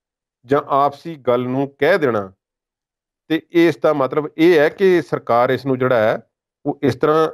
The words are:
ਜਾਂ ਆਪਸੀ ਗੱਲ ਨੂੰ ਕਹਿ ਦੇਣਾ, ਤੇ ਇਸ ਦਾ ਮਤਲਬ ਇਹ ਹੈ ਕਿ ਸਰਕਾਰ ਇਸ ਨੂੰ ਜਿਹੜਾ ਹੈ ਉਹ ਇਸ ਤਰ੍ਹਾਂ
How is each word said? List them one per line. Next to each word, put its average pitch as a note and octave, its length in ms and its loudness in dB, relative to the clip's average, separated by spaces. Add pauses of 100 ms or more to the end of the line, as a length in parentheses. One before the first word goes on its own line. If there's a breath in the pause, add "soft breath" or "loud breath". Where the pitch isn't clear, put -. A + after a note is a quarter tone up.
(460)
ਜਾਂ C#3 220 0
ਆਪਸੀ C#3+ 480 -4
ਗੱਲ B2 260 -2
ਨੂੰ C3+ 380 -6
ਕਹਿ E3+ 180 2
ਦੇਣਾ, A2 360 -4 (920)
ਤੇ D#3 140 -2 (100)
ਇਸ E3+ 260 2
ਦਾ D#3 160 0
ਮਤਲਬ D3 440 -4
ਇਹ D#3+ 220 4
ਹੈ C#3+ 100 2
ਕਿ F3+ 320 0
ਸਰਕਾਰ B2+ 480 -2
ਇਸ B2+ 160 -2
ਨੂੰ C3 140 -2
ਜਿਹੜਾ B2+ 160 0
ਹੈ A2+ 340 -2 (360)
ਉਹ C#3+ 180 -6
ਇਸ B2+ 120 0
ਤਰ੍ਹਾਂ D#3 380 0